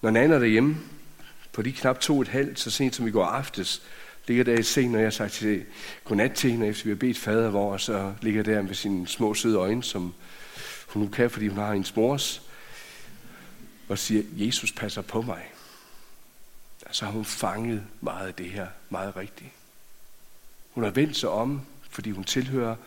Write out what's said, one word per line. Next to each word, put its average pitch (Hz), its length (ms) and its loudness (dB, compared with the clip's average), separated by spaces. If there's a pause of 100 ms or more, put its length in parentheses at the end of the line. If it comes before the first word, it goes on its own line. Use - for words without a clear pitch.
Når 110 80 2
Nana 127 260 8
er 139 40 6
derhjemme, 120 380 6 (720)
på - 100 -4
de 120 100 0
knap 131 280 2
to 143 220 4
et 120 60 0
halvt, 139 320 -2
så 117 120 -4
sent 135 240 2
som 120 120 0
i 110 40 0
går 101 140 6
aftes, 104 560 -2 (460)
ligger 120 160 6
der 120 160 6
i 113 40 2
sengen, 123 280 4
når 113 80 4
jeg 110 60 6
har 107 60 2
sagt 104 220 -2
til 107 320 0 (380)
godnat 110 300 2
til 131 180 4
hende, 113 160 2
efter 104 160 -2
vi 113 60 -2
har 104 60 2
bedt 120 220 0
fader 110 320 4
vor, 101 280 2
så 98 440 -2
ligger 107 220 2
der 107 180 2
med 98 140 -2
sine 95 320 -2
små 110 260 0
søde 110 240 4
øjne, 104 260 2
som 90 300 -4 (760)
hun 104 160 0
nu 101 60 -2
kan, 120 220 2
fordi 107 160 -2
hun 98 100 -2
har 104 160 0
hendes 98 220 -2
mors, 131 460 2 (1500)
og 98 100 -2
siger, 107 240 2 (120)
"Jesus 107 360 0
passer 104 300 -6
på 113 200 -2
mig." 101 300 -8 (1400)
Så - 140 -4
har 101 60 -6
hun 107 140 -4
fanget 107 580 -2 (180)
meget 95 260 -6
af 92 60 -10
det 90 180 -10
her, 95 160 -6 (220)
meget 95 280 -6
rigtigt. 101 320 -12 (1200)
Hun 120 120 -2
har 104 80 0
vendt 143 260 2
sig 107 120 0
om, 123 320 0 (280)
fordi - 220 -8
hun 95 120 -6
tilhører 127 520 0 (120)